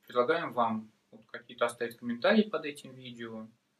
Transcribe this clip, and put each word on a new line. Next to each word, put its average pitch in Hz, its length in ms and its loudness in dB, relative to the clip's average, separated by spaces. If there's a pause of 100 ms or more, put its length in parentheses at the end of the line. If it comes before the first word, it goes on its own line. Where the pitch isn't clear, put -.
предлагаем 135 460 2
вам 113 380 0 (200)
вот - 160 -20
какие-то - 380 -4
оставить 120 320 -4
комментарии 170 460 6
под 151 220 -4
этим 143 280 -10
видео, 117 540 -12 (320)